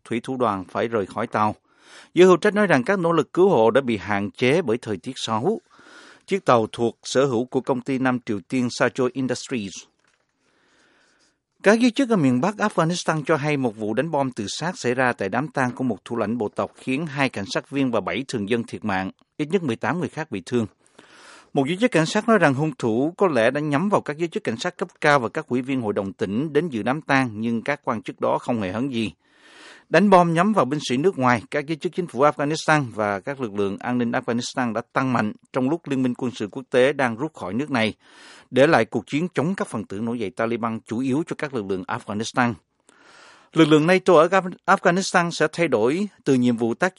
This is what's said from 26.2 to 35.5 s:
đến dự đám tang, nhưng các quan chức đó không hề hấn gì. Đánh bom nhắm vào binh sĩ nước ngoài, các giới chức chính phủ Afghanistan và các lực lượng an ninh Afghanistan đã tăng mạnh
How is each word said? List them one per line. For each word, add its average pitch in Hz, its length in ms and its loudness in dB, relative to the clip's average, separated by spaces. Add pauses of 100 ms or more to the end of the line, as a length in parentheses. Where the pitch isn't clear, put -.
đến 160 160 0
dự 110 140 -4
đám 135 180 -2
tang, 135 320 0
nhưng 113 280 -2
các 143 220 -4
quan 113 180 -4
chức - 200 -14
đó 127 160 0
không 123 240 -4
hề 92 100 -4
hấn 123 180 -4
gì. 113 240 -4 (760)
Đánh 190 200 6
bom 175 240 8
nhắm 190 200 2
vào 165 120 2
binh 147 140 -2 (100)
sĩ 123 80 0
nước 156 220 0
ngoài, 123 320 2
các 147 160 -4
giới 165 80 -4
chức 160 200 -6
chính 175 120 -4
phủ 117 120 -6
Afghanistan 151 640 2 (100)
và 101 260 -2
các 139 220 -8
lực 107 120 -6
lượng 101 260 -2
an 123 180 -4
ninh 120 140 -2
Afghanistan 120 600 -4
đã 104 80 -4 (120)
tăng 131 200 -2
mạnh 113 200 -2 (200)